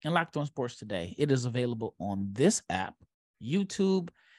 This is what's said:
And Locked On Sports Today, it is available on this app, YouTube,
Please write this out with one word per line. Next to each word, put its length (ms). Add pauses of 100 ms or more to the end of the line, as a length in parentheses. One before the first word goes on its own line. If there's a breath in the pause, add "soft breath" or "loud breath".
And 80
Locked 240
On 80
Sports 320
Today, 400
it 120
is 140
available 560
on 320
this 380
app, 260 (480)
YouTube, 640 (320 soft breath)